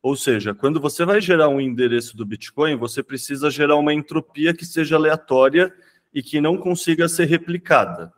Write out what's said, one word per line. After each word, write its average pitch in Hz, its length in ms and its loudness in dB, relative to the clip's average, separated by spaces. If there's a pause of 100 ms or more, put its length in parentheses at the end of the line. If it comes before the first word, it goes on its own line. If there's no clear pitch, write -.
Ou 135 140 -2
seja, 107 380 -2
quando 147 260 -2
você 151 240 -2
vai 202 160 2
gerar 170 280 4
um 139 120 0
endereço 120 560 -2
do 113 80 -8
Bitcoin, 143 520 -4
você 131 260 -8
precisa 139 480 -6
gerar 147 260 2
uma 147 160 2
entropia 151 600 -2
que 165 100 -10
seja 160 320 0
aleatória 156 760 2 (400)
e 139 100 -6
que 151 180 -4
não 156 160 2
consiga 170 500 0
ser 170 200 0
replicada. 139 920 0